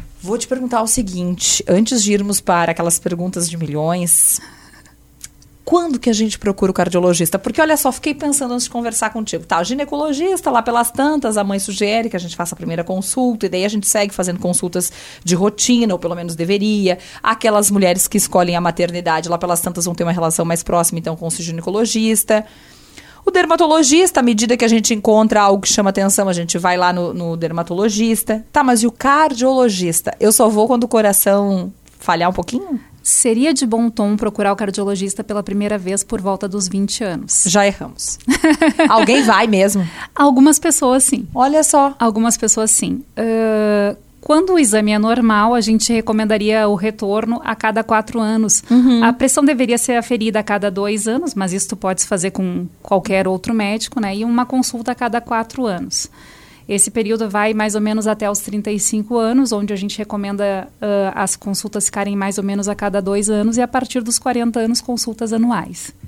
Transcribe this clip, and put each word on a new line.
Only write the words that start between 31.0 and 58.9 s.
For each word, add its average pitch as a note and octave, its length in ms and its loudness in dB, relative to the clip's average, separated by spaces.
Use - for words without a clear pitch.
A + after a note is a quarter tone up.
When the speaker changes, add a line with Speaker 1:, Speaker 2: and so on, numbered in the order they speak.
Speaker 1:
falhar E3+ 280 0
um F#3 60 2
pouquinho? B3 460 -6
Speaker 2:
Seria B3+ 480 2
de C4 140 0
bom A#3 240 0
tom G#3 260 0
procurar G#3 360 -2
o G3 40 -2
cardiologista G3 680 -4
pela G#3 180 -6
primeira G3+ 340 -2
vez F#3+ 280 -4
por - 160 -6
volta G3 260 -4
dos F#3+ 220 -4
vinte G3 340 -4
anos. F3 440 -4
Speaker 1:
Já G3+ 200 4
erramos. - 500 -6
Speaker 2:
<laughs> D#4 340 4
Speaker 1:
Alguém A3+ 360 4
vai A3 240 4
mesmo? G3 360 4
Speaker 2:
Algumas C#4+ 460 6
pessoas, C4+ 420 2
sim. - 320 0
Speaker 1:
Olha C#4+ 300 4
só. C#4 340 2
Speaker 2:
Algumas A3+ 380 2
pessoas, A3 340 0
sim. - 320 -2
Ahn, G#3+ 800 0
quando F4 320 2
o F4 60 6
exame G#3+ 340 4
é G#3+ 80 2
normal, A3+ 520 2
a A#3+ 80 2
gente A3 320 2
recomendaria A3 760 2
o G#3 80 2
retorno G#3+ 680 -2
a A3+ 120 -4
cada A3 260 0
quatro A3 380 -2
anos. A3 500 0
Speaker 1:
Uhum. B3 320 6
Speaker 2:
A A#3 100 6
pressão C4+ 320 2
deveria B3 340 2
ser A#3+ 180 0
aferida A3 420 0
a G#3 60 0
cada G3+ 260 -2
dois G3+ 380 -2
anos, C#4 260 -2
mas F#3+ 180 -2
isso G3 180 -4
tu G3 60 -6
pode F#3+ 280 -4
fazer F#3+ 260 -2
com F3+ 380 -4
qualquer F#3+ 460 0
outro F#3+ 260 -2
médico, A3 460 -4
né? G3+ 160 -2
E G#3+ 100 -4
uma A#3+ 220 0
consulta B3+ 460 -2
a - 20 -8
cada A#3+ 260 -4
quatro A#3 460 -4
anos. F3+ 420 -6
Esse G3+ 240 -2
período A3+ 360 -2
vai G#3 240 0
mais G#3+ 220 -2
ou G#3+ 60 -2
menos G#3+ 260 -2
até G#3+ 240 -2
os G#3 80 -4
trinta G#3 320 -6
e G#3 80 -2
cinco G#3+ 400 -2